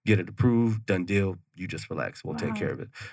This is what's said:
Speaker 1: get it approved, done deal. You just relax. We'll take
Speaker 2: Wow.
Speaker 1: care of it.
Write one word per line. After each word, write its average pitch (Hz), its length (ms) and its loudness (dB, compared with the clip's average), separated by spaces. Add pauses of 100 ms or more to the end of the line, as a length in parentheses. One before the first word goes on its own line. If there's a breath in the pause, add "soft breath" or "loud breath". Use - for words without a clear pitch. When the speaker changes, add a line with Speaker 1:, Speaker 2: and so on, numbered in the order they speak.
Speaker 1:
get 104 140 6
it - 100 -2
approved, 117 560 2
done 92 200 2
deal. 98 320 0 (180)
You 92 120 -8
just - 220 -8
relax. 71 360 -6
We'll 80 100 -6
take 71 160 -4
Speaker 2:
Wow. - 80 -4
Speaker 1:
care 73 120 -2
of 67 100 -6
it. - 80 -12 (240 loud breath)